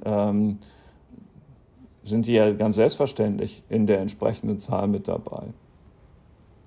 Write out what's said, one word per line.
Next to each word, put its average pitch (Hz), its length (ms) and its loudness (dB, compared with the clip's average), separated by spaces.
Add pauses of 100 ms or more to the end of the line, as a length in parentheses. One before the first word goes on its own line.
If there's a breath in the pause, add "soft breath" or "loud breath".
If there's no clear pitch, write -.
ähm, 104 520 0 (1500 soft breath)
sind 110 220 0
die 120 60 2
ja 107 180 6
ganz 104 260 0
selbstverständlich 107 880 0
in 110 200 2
der 98 120 4
entsprechenden 104 580 -4
Zahl 98 300 -4
mit 101 200 -2
dabei. - 360 -8 (1200)